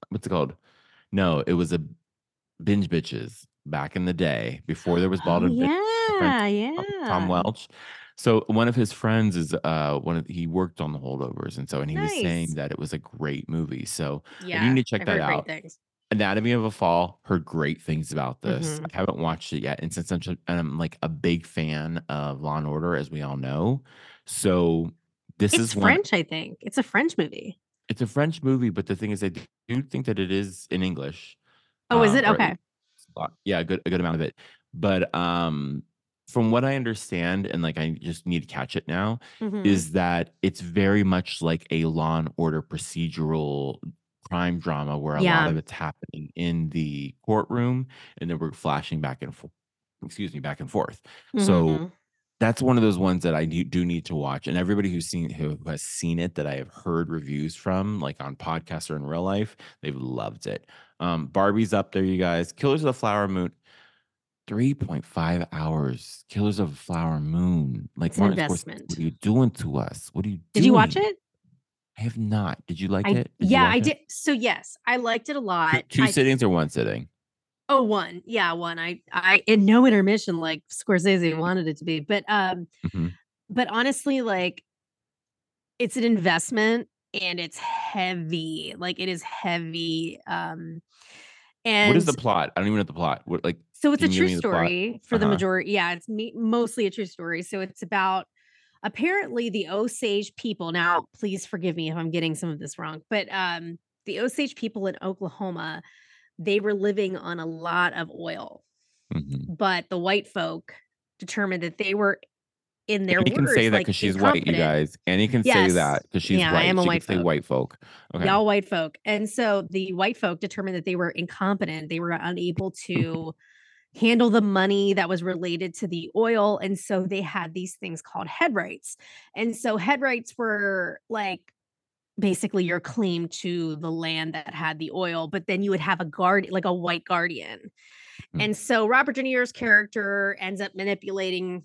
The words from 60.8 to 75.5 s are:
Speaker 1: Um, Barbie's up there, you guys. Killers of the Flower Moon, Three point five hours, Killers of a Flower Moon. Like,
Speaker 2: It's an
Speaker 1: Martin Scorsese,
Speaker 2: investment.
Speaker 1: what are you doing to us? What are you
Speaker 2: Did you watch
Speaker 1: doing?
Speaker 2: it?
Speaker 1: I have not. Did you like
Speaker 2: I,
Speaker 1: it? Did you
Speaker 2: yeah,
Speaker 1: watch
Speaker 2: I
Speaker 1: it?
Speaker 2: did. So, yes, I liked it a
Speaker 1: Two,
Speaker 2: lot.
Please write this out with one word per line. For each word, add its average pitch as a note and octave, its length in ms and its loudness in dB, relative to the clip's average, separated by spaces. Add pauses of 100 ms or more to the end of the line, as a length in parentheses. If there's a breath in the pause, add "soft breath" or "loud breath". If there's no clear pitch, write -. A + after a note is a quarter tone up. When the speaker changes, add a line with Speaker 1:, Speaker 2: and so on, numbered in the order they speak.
Speaker 1:
Um, E2 280 -2
Barbie's G2+ 460 2
up G2 180 0
there, F#2+ 120 2
you F#2 140 2
guys. F2 340 0
Killers C#3 300 0
of D3+ 40 0
the B2+ 80 2
Flower G#2 340 0
Moon, F2+ 240 -2 (960 soft breath)
Three B2+ 260 2
point D#2 300 -6
five E2+ 480 -2
hours, D#2 760 -4
Killers G#2 300 0
of E2+ 140 0
a C#2 40 -14
Flower E2 440 -2
Moon. D#2 760 0
Like, D#2 140 -2
Speaker 2:
It's - 80 -4
an G3 60 6
Speaker 1:
Martin F#3 140 4
Scorsese, D#3+ 40 0
Speaker 2:
investment. - 460 -4
Speaker 1:
what - 100 -8
are E2 40 -4
you D#2+ 100 0
doing A2+ 400 2
to C#2 260 -6
us? - 340 -6
What F#2+ 140 -4
are - 40 -2
you F2+ 100 -6 (120)
Speaker 2:
Did - 120 6
you B3+ 80 10
watch G#3+ 220 8
Speaker 1:
doing? G4+ 120 2
Speaker 2:
it? G4+ 100 -2 (840)
Speaker 1:
I G#2+ 40 -6
have A#2 160 -4
not. G#2 480 0
Did E2+ 140 -8
you F#2+ 80 -2
like G2 180 2
Speaker 2:
I, G3+ 40 4
Speaker 1:
it? - 280 2
Did F#3+ 120 2
you - 20 8
Speaker 2:
yeah, C4 140 8
Speaker 1:
watch A3 80 4
Speaker 2:
I - 40 4
Speaker 1:
it? A#3 60 4
Speaker 2:
did. D4 120 4 (120)
So, - 240 -2
yes, A3 440 -2 (100)
I A#3+ 100 2
liked A#3 320 -2
it D4 80 -6
a C#4 40 -2
Speaker 1:
Two, A#3 60 -6
Speaker 2:
lot. E3 420 2